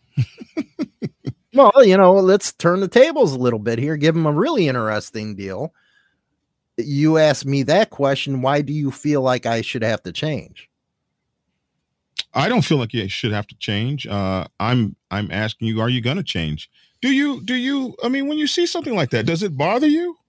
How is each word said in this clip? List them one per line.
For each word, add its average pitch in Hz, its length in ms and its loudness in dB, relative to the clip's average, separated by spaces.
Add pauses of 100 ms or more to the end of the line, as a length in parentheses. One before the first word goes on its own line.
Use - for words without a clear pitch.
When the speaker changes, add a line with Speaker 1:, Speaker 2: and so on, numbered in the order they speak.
(160)
Speaker 1:
<laughs> - 500 -6 (840)
Speaker 2:
Well, 247 320 8
you 190 120 6
know, 190 180 8
let's 190 380 4
turn 175 260 0
the 196 80 -2
tables 254 460 4
a 127 60 -6
little 120 200 0
bit 117 220 -4
here. 151 160 -2
Give 156 180 2
'em 165 100 0
a 151 80 2
really 180 360 0
interesting 107 680 -4
deal. 98 400 -8 (1000)
You 147 420 2
asked 151 260 2
me 139 200 0
that 190 260 2
question. 135 500 -2
Why 143 220 0
do 147 100 -8
you 143 200 -4
feel 147 280 -2
like 127 260 0
I 117 140 0
should 113 220 -6
have 110 220 0
to 87 80 -10
change? - 580 -8 (1600)
Speaker 1:
I 143 140 0
don't 233 140 2
feel 151 160 0
like 117 160 -4
you 98 140 -4
should 107 240 -4
have 104 160 -4
to - 80 -20
change. 117 500 -4
Uh, 95 400 -2 (140)
I'm, 113 340 0 (160)
I'm 98 220 -4
asking 110 340 -4
you, 110 140 -2
are 113 80 0
you 123 120 -2
gonna 143 220 -4
change? 78 480 -6 (320)
Do 262 100 0
you, 277 300 -2
do 240 120 -6
you, 262 500 -4
I 233 40 -2
mean, 277 200 -2
when 302 100 -4
you 302 80 -2
see 349 180 0
something 302 300 -4
like 156 160 0
that, 113 160 -2
does 165 160 -2
it 165 140 -4
bother 220 320 0
you, 339 280 0 (120)